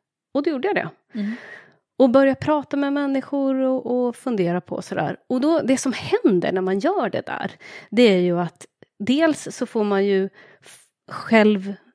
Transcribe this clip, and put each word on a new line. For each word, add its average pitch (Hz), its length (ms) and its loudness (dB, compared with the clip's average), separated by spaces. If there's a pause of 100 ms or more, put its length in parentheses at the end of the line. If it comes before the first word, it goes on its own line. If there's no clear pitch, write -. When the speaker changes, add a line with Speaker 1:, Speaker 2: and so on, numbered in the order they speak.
(340)
Speaker 1:
och 285 80 0
då 330 80 -2
gjorde 277 180 -4
jag 403 80 -2
det. 170 120 -2 (320)
Speaker 2:
Mm. 208 120 -6 (720)
Speaker 1:
Och 262 80 6
börja 269 240 4
prata 294 420 -2
med 277 160 -2
människor 277 600 -2
och, 262 520 -2
och 240 100 -6
fundera 180 440 -2
på - 220 -8
sådär. - 340 -4 (120)
Och 254 120 0
då, 302 200 2
det 254 160 2
som 254 160 -4
händer 233 600 2
när 185 80 -2
man 190 180 -2
gör 285 320 0
det 190 160 -4
där, - 240 -6 (400)
det 214 120 4
är 202 180 6
ju 175 200 2
att - 260 -8 (320)
dels 285 520 0
så - 160 -6
får 214 180 -2
man 202 220 2
ju 196 220 2 (320)
f-, - 180 -20 (320)
själv 208 640 2 (200)